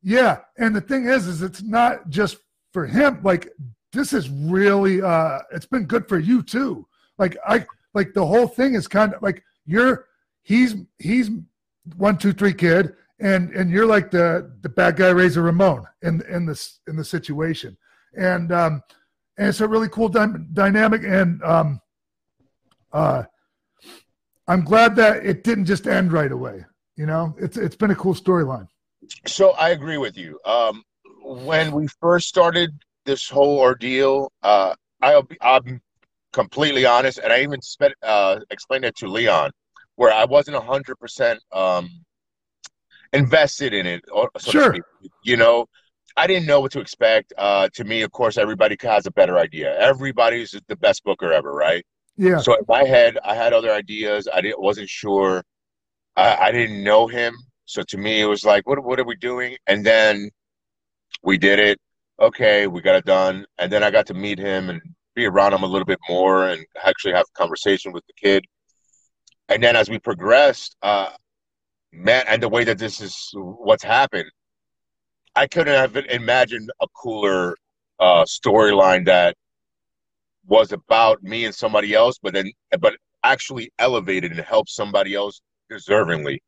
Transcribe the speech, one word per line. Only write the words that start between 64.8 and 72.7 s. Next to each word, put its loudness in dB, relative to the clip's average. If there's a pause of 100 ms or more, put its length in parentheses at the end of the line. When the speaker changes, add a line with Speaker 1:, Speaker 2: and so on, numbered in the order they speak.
Speaker 2:
be -2
around 4
him 0
a -4
little -4
bit -2 (100)
more 2
and -6 (200)
actually 0
have 2
a -20
conversation -2
with -16
the -20
kid. 0 (1040)
And 0
then 4
as 2
we -8
progressed, 0
uh, -2 (800)
man, 0
and 0
the -4
way 0
that -2